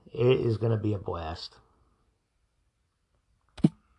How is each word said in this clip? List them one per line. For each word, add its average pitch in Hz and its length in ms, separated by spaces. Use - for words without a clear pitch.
It 123 280
is 117 160
gonna 113 200
be 107 160
a 98 60
blast. 85 580